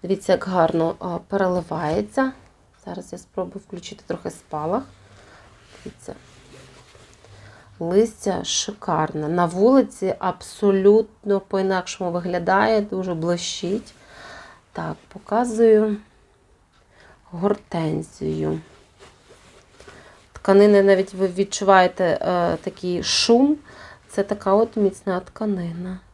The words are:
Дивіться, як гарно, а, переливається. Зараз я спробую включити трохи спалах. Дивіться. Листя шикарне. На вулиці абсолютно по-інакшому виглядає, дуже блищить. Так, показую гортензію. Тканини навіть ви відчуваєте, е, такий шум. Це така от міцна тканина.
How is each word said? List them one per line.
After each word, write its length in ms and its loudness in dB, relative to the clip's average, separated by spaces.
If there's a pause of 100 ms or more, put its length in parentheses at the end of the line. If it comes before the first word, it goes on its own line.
Дивіться, 300 -2
як 140 2
гарно, 540 0
а, 180 -8 (100)
переливається. 1040 -2 (540)
Зараз 260 -14
я 60 -14
спробую 500 -10
включити 400 -16
трохи 240 -8
спалах. 520 -6 (1000)
Дивіться. 320 -16 (1600)
Листя 640 -2
шикарне. 840 -4
На 180 0
вулиці 760 2
абсолютно 1200 2
по-інакшому 720 -4
виглядає, 720 2
дуже 320 -6
блищить. 800 -4 (800)
Так, 220 -8 (120)
показую 920 2 (1300)
гортензію. 1300 -4 (1900)
Тканини 380 6
навіть 300 2
ви 140 -2
відчуваєте, 760 2 (180)
е, 360 0
такий 460 -6
шум. 540 4 (520)
Це 140 -2
така 300 -2
от 240 2
міцна 420 -2
тканина. 800 -8 (140)